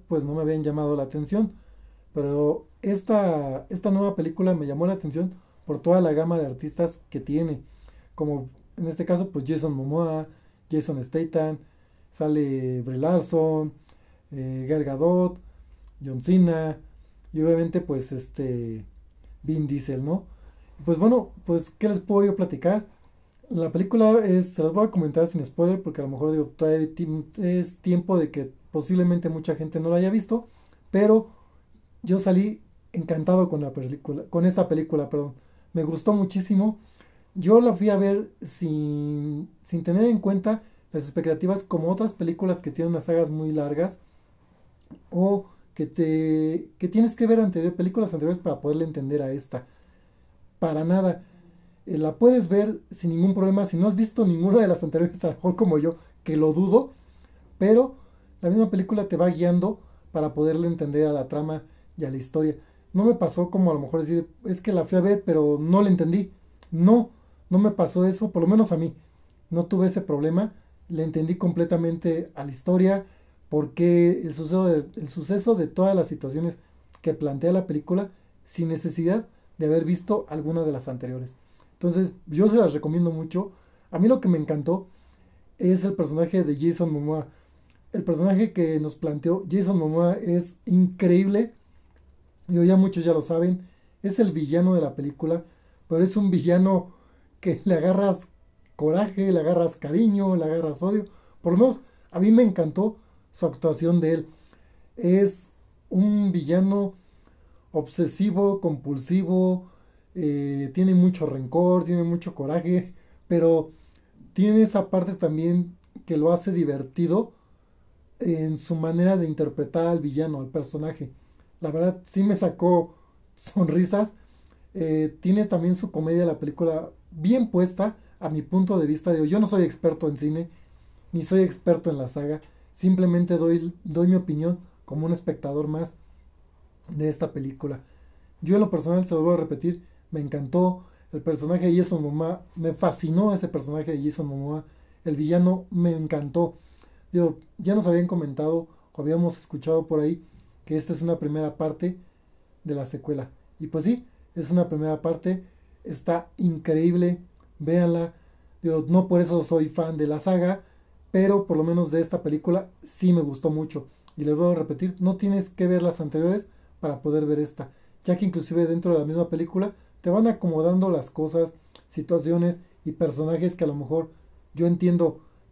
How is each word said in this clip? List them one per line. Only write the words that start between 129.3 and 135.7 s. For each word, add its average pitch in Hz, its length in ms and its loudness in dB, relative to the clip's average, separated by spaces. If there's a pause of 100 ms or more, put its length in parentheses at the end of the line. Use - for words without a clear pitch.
no 208 60 4
soy 190 180 2
experto 165 440 -2
en 143 80 -4
cine, 156 320 -4 (640)
ni 170 100 -4
soy 190 200 2
experto 170 480 0
en 143 80 -4
la 127 100 -6
saga. 151 320 -6 (340)
Simplemente 175 640 2
doy, 165 340 0 (120)
doy 170 240 2
mi 185 80 6
opinión 175 420 -2 (260)
como 151 220 -6
un 170 60 -2
espectador 151 560 -6
más 160 260 -6 (920)